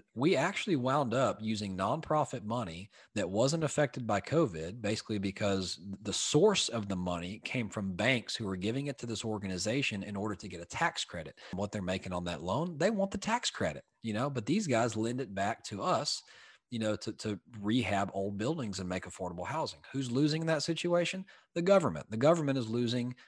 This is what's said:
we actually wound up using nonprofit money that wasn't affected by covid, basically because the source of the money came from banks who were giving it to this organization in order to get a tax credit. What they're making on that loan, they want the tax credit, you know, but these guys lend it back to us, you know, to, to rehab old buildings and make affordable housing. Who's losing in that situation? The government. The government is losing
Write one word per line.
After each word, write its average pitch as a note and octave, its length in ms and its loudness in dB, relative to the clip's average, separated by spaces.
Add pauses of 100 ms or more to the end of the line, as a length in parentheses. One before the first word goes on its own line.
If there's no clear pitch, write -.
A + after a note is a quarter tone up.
(140)
we D3 220 4
actually F3 400 2
wound C3 400 4
up A#2 260 4
using G#2+ 340 -2
nonprofit C3 680 0
money G#2 480 -4 (240)
that F#2+ 120 0
wasn't C3+ 360 4
affected C#3 420 0
by G#2 160 2
covid, G#2 580 0
basically G#2+ 380 -2
because G2 640 0 (240)
the F#2+ 100 -4
source - 560 4
of A2 180 -2
the G2 80 -2
money F2+ 480 -4
came A#2+ 240 -2
from G2 280 -4
banks A#2 400 0
who A2+ 100 -4
were F#2+ 100 -2
giving A2+ 320 -2
it C#3 120 -8
to A#2+ 80 -8
this A#2 180 -4
organization G#2 800 -2
in G2+ 120 -8
order G2+ 200 -4
to G#2+ 120 -12
get F2 140 -10
a - 40 -12
tax - 380 -2
credit. D#2 360 -12 (140)
What G2+ 180 -2
they're G#2 100 -4
making F#2 320 -2
on F2 120 -2
that E2 180 -4
loan, D3 340 -2
they F3+ 140 2
want G3 180 2
the G3+ 80 -6
tax A3+ 320 0
credit, D#2 340 -4 (200)
you A2+ 100 -2
know, B2+ 160 0
but B2 160 -4
these F3+ 220 2
guys A#2 280 2
lend A#2 240 0
it G2+ 140 -6
back G2+ 300 -2
to G2 180 -8
us, D3+ 400 0 (480)
you A#2+ 80 -6
know, G#2+ 200 0
to, - 160 -8
to G#2 260 -4 (200)
rehab G2+ 540 2
old G2 240 -2
buildings A2 440 -2
and F#2 60 -4
make F2+ 180 -2
affordable F2+ 420 -8
housing. D3 320 -4 (120)
Who's C3 200 -4
losing D3+ 300 2
in D#3+ 60 -2
that D#3 140 2
situation? F3 640 0 (300)
The E3+ 80 0
government. D#3+ 480 6
The A2 60 -4
government C#3+ 420 6
is A2 100 -2
losing A#2+ 460 0 (120)